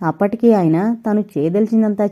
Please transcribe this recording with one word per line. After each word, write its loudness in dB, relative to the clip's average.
అప్పటికీ 0
ఆయన 0
తాను 0
చేయదలిచిందంతా 0